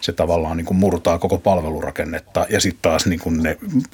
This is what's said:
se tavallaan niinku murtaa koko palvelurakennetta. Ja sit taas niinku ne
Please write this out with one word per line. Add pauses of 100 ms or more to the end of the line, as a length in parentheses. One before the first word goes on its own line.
se
tavallaan
niinku
murtaa
koko
palvelurakennetta.
Ja
sit
taas
niinku
ne (360)